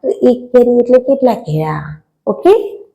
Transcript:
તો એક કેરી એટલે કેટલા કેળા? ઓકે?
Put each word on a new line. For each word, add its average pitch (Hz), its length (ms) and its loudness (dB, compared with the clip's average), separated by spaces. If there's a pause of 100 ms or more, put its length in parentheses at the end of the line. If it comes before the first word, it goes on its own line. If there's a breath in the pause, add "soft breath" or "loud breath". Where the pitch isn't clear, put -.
તો 269 80 -6 (220)
એક 240 100 -2 (140)
કેરી 240 260 4
એટલે 247 180 4 (120)
કેટલા 254 340 0
કેળા? 156 340 -4 (540)
ઓકે? 392 240 2 (360)